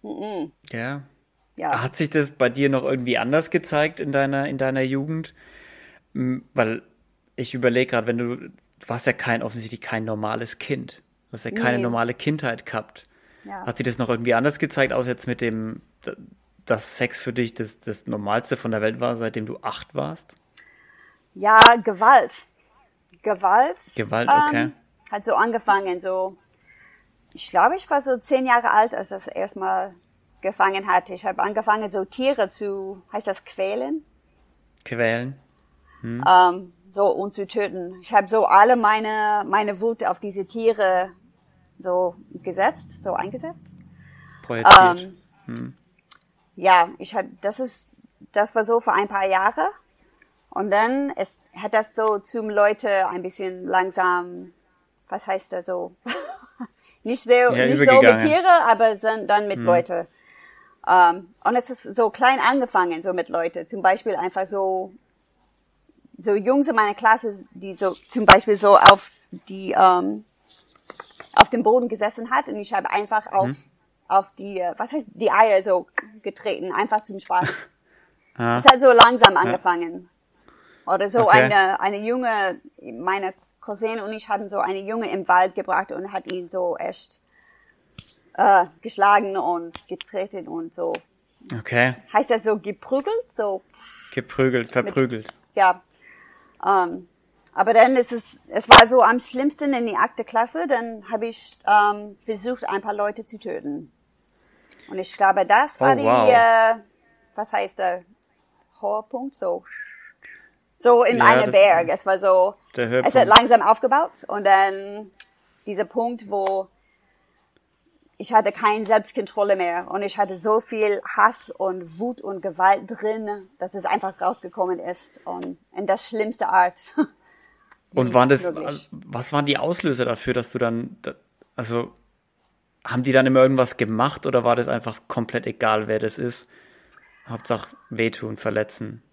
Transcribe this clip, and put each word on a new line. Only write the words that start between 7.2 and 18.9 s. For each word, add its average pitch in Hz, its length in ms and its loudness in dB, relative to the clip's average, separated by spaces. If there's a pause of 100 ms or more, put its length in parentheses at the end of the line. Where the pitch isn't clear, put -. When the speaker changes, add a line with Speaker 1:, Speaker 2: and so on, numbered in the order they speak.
Speaker 2:
ich 127 180 -10
überleg 127 360 0
grad, 117 160 -2
wenn 117 120 -2
du, 120 180 -6
du - 140 -18 (360)
warst 120 200 -6
ja 127 60 0
kein, 120 300 -4
offensichtlich 113 380 -10
kein 110 240 -8
normales 110 540 -8
Kind. 131 440 -10 (280)
Du - 40 -16
hast - 100 -16
ja 117 60 -8
keine 123 280 -2
Speaker 1:
Nee. 123 40 -2
Speaker 2:
normale 117 320 -2
Kindheit 143 520 -6
gehabt. - 400 -12 (380)
Speaker 1:
Ja. 196 220 -14
Speaker 2:
Hat 117 120 -8
sich 127 60 -4
das 123 140 -4
noch 120 100 -4
irgendwie 117 260 0
anders 139 240 0
gezeigt, 139 340 -2
außer 123 180 -4
jetzt 120 160 -8
mit 120 140 -6
dem, 110 420 -6 (240)
d-, - 100 -12 (500)
dass - 300 -4
Sex - 240 -6
für 127 120 -8
dich 117 220 -4
das, 107 260 -10
das - 260 -12
Normalste 110 500 -4
von 117 140 -8
der 110 100 -4
Welt 110 200 -4